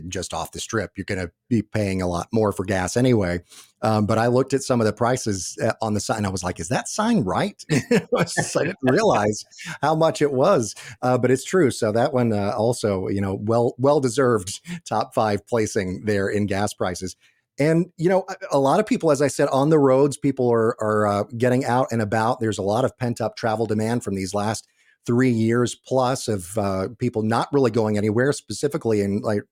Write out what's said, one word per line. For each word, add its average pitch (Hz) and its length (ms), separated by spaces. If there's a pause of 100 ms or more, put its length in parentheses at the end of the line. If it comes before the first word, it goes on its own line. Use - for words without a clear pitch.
just 92 280
off 82 160
the 82 80
strip, 104 360
you're 95 100
gonna 92 260 (180)
be 110 140
paying 98 360
a 90 80
lot 85 240
more 110 200
for 92 120
gas 92 320
anyway. 107 440 (420)
Um, 107 240
but 110 140
I 120 80
looked 131 260
at 135 80
some 123 200
of 107 40
the 104 80
prices, 117 680
uh, 113 220
on 107 140
the 98 40
sign, 113 180
and 104 100
I - 20
was 92 140
like, 87 160
"Is 82 100
that 185 180
sign 214 360
right?" 160 440
<laughs> - 40
I 170 400
was 196 240
just, - 200
I 143 100
didn't 175 180
realize 127 640 (360)
how 156 140
much 156 260
it 143 100
was, 135 440 (260)
uh, 127 160
but 123 140
it's 131 120
true. 165 280
So 107 200
that 127 220
one, 120 200
uh, 101 220
also, 107 520
you 98 120
know, 98 220
well, 117 380
well-deserved 123 840 (260)
top 113 280
five 107 320
placing 101 580
there 101 240
in 101 160
gas 101 260
prices. 92 440 (420)
And, 160 300 (100)
you 170 120
know, 185 200
a, 185 280
a - 20
lot 139 200
of 208 60
people, 170 240
as 143 140
I 139 40
said, 143 220
on 135 200
the 160 100
roads, 135 380
people 131 340
are, 117 280
are, 107 280
uh, 101 160 (120)
getting 123 300
out 123 260
and 113 100
about. 110 380
There's 110 200
a 95 40
lot 110 220
of 117 120
pent-up 117 380
travel 110 300
demand 110 380
from 98 100
these 95 220
last 104 320 (380)
three 127 240
years 113 460
plus 127 520
of, 101 300
uh, 98 300 (100)
people 120 240
not 113 320
really 135 160
going 107 260
anywhere, 110 380
specifically 110 680
in, 101 200
like, 107 300